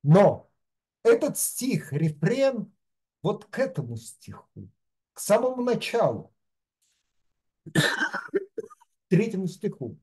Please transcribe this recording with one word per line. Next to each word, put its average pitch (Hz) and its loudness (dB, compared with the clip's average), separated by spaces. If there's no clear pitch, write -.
Но 156 6
этот 233 4
стих, - -4
рефрен 226 0
вот - -4
к - -12
этому 127 -4
стиху, - -18
к - -20
самому 254 0
началу, 208 -2
<coughs> 165 -18
к - -2
третьему 190 0
стиху. 135 -8